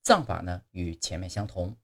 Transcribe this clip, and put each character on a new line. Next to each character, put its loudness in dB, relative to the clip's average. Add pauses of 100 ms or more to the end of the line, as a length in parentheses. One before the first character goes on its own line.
葬 6
法 -4
呢 -6
与 -4
前 -6
面 -8
相 -4
同 -4